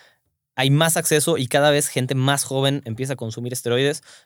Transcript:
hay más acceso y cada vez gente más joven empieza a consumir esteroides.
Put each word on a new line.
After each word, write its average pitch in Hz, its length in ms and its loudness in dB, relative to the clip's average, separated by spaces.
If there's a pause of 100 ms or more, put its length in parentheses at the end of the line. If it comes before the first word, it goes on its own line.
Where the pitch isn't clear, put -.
(560)
hay 135 140 2
más 160 260 4
acceso 160 420 0
y 127 80 -2
cada 147 240 4
vez 147 180 2
gente 131 260 -2
más 135 300 0
joven 139 400 -2
empieza 127 300 -6
a - 20 -8
consumir 120 360 -8
esteroides. 127 500 -2 (240)